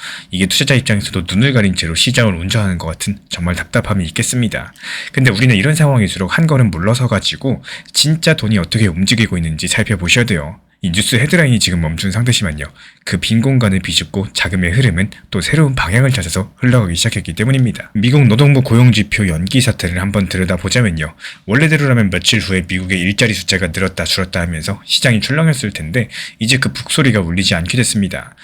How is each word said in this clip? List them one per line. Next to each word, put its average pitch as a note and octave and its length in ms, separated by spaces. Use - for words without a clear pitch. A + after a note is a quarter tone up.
이게 F#2 160
투자자 C3+ 300
입장에서도 G2+ 520
눈을 B2 260
가린 G2+ 220
채로 E2 200
시장을 A#2+ 400
운전하는 F#2+ 420
것 E2 100
같은 G2+ 300
정말 F2 260
답답함이 G2+ 500
있겠습니다. A2 680
근데 C3 200
우리는 A#2 240
이런 A#2 180
상황일수록 B2 640
한 E3 100
걸음 C3 220
물러서 A2 380
가지고 A2 560
진짜 D#3 440
돈이 G#2+ 240
어떻게 G#2+ 280
움직이고 F#2+ 500
있는지 E2 300
살펴보셔야 G2 580
돼요. E2 340
이 F2+ 60
뉴스 G#2 240
헤드라인이 C#3 440
지금 F2 200
멈춘 E2 320
상태시만요. G2+ 540
그 - 120
빈 A2 240
공간을 A2+ 380
비집고 F#2 540
자금의 F2+ 380
흐름은 G#2 400
또 G2 80
새로운 C#3+ 360
방향을 B2+ 360
찾아서 F#2 460
흘러가기 A#2+ 380
시작했기 F#2 400
때문입니다. B2 580
미국 B2 340
노동부 C3+ 340
고용지표 A2+ 680
연기 F2 320
사태를 F#2 400
한번 G2 260
들여다보자면요. F#2 880
원래대로라면 C3+ 640
며칠 F2+ 320
후에 F#2 260
미국의 F#2 320
일자리 G2+ 340
숫자가 F#2 340
늘었다 F2+ 360
줄었다 F#2 380
하면서 E2+ 440
시장이 A2+ 360
출렁였을 C#3+ 500
텐데, F2+ 380
이제 A#2 180
그 - 160
북소리가 A#2+ 480
울리지 F2+ 340
않게 E2+ 220
됐습니다. G2 680